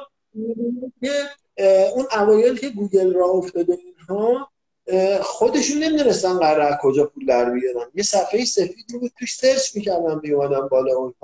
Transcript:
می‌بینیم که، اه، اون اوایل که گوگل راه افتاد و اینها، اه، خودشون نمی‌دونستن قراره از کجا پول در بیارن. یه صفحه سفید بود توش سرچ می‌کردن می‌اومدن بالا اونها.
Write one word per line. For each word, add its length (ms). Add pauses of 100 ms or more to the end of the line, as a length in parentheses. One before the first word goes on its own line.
(340)
می‌بینیم 680
که، 100 (460)
اه، 360
اون 120 (120)
اوایل 400
که 120
گوگل 440
راه 160
افتاد 400
و 40 (120)
اینها، 640 (380)
اه، 340
خودشون 640
نمی‌دونستن 560
قراره 240
از 180
کجا 240
پول 200
در 240
بیارن. 460
یه 80
صفحه 420
سفید 400 (140)
بود 200
توش 160
سرچ 400
می‌کردن 480
می‌اومدن 440
بالا 280
اونها. 180 (100)